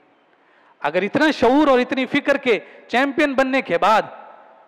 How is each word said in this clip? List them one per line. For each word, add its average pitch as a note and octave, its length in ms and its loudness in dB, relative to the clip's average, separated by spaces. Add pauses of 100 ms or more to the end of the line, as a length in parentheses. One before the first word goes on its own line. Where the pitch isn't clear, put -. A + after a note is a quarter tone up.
(840)
अगर E3+ 220 -2
इतना C#4 280 2
शऊर C#4+ 380 2
और B3 100 4
इतनी B3+ 260 -4
फिक्र C#4+ 320 -2
के A#3+ 220 -2 (300)
चैंपियन C#4 440 0
बनने C4 280 0
के E3+ 160 -4
बाद, F#3 320 2 (580)